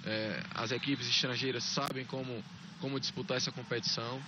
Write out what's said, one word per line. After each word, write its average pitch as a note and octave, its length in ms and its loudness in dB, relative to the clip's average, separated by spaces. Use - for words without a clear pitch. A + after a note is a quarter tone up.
É, G#2+ 380 0
as A2+ 160 0
equipes B2 380 2
estrangeiras B2 560 2
sabem C3+ 400 0
como, B2+ 380 -2
como C3+ 200 0
disputar - 360 0
essa B2+ 140 2
competição A#2+ 760 0